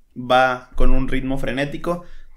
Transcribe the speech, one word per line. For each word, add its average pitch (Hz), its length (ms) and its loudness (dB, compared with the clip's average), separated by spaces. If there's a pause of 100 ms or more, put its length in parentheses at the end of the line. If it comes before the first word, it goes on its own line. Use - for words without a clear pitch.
(160)
va 127 580 0
con 123 160 6
un 131 180 4
ritmo 131 300 -2
frenético. 147 680 -6 (320)